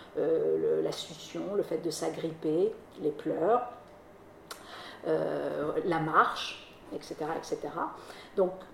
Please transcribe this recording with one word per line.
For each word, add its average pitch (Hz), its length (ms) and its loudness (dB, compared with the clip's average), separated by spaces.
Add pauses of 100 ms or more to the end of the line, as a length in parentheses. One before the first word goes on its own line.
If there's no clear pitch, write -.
(180)
euh, 80 600 4
le, 80 40 2
la - 120 0
succion, - 480 -8 (140)
le 190 80 2
fait 165 160 -2
de 165 100 -2
s'agripper, 160 840 0 (280)
les 147 100 2
pleurs, 180 560 2 (1400)
euh, 147 640 0 (100)
la 170 160 2
marche, - 760 2 (220)
et - 60 -6
cetera, 156 320 -4
et - 100 -4
cetera. - 480 -4 (460)
Donc 185 140 6 (220)